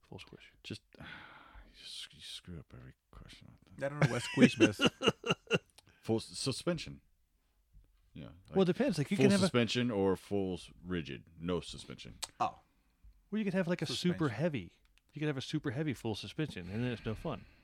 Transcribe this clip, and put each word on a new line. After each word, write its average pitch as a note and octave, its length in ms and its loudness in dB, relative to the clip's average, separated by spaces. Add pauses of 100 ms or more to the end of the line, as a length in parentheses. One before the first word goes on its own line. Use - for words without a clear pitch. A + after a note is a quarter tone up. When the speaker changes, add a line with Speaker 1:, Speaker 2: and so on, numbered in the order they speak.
Speaker 1:
full G#2 120 -16
squish. - 340 -20 (100)
Speaker 2:
Just, - 260 -10
<sighs> - 80 -20
you, - 60 -16 (800)
s-, - 300 -14
you - 80 -20
screw - 360 -12
up C#2+ 160 -14
every B2 200 -18 (180)
question. - 360 -20 (360)
Speaker 3:
I C#3 60 -2
don't C#3+ 120 -8
know - 120 6
what A#2+ 80 0
squish - 400 6
is. - 180 6 (640)
Speaker 2:
<laughs> - 600 -6
Full A2+ 160 0
s-, - 160 -6
suspension. B2+ 680 -4 (1120)
Yeah. D#2 120 -12 (280)
Speaker 1:
Well, F#3 100 4
it E3+ 60 4
Speaker 2:
Like, E3+ 80 2
Speaker 1:
depends. B3+ 200 2
Like, D3 140 0
you G3+ 60 0
Speaker 2:
full C3 80 6
Speaker 1:
can C3+ 60 10
have G3+ 100 6
a - 20 6
Speaker 2:
suspension B2 480 2
or G2 240 4
full F#2+ 380 -2
s-, - 160 -8 (180)
rigid, C#2+ 360 -4 (180)
no F2 180 0
suspension. B1+ 540 -14 (260)
Speaker 3:
Oh. A2 160 0 (760)
Speaker 1:
Well, G#3+ 80 -2
you A3 60 -2
could F#3 80 -2
have, F#3 140 0
like, F3 140 -2
a D#3+ 40 -2
super E3+ 440 0
Speaker 3:
Suspension. - 0 - (140)
Speaker 1:
heavy. C3 280 -2 (420)
You D3 60 -12
could D3+ 80 -2
have C#3 100 -2
a C3 40 -6
super D3+ 300 -4
heavy C#3+ 220 -2
full A2 220 -2
suspension, G2 580 -6
and A2+ 100 -2
then B2 80 0
it's A2 140 -8
no A2 100 -2
fun. C3+ 260 -6 (220)